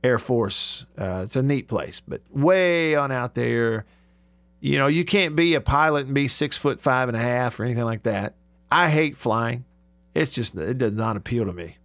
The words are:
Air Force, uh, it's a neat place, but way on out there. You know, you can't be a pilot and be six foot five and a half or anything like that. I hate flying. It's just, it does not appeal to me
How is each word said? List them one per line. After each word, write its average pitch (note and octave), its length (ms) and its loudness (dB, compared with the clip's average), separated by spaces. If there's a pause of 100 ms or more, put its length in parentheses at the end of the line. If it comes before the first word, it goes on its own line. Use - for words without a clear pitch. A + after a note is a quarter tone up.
Air B2 140 4
Force, - 640 -2 (140)
uh, F#2 260 -4
it's A#2 120 -6
a C3 80 2
neat C#3 240 0
place, F#2+ 320 -6
but - 280 -10
way E3+ 680 2
on C#3 160 0
out B2 240 -4
there. A#2 500 0 (720)
You C#3+ 200 0
know, C#3 100 4
you E3 160 2
can't F3 320 0
be E3+ 180 4
a C#3 60 2
pilot C#3+ 460 2
and C3 80 -4
be C#3 140 2
six - 280 -2
foot - 240 -2
five B2+ 280 2
and A#2 80 -2
a A2+ 40 -2
half B2 380 -2
or A2 60 -4
anything A#2+ 200 -2
like A2+ 200 -4
that. G#2 300 -2 (360)
I E3+ 200 4
hate D3+ 260 2
flying. A#2 480 -2 (500)
It's D3+ 180 0
just, A2+ 240 -4
it F#2+ 220 -4
does A2+ 140 0
not A2 240 -2
appeal A#2 300 -4
to F2+ 60 -6
me E2+ 320 -14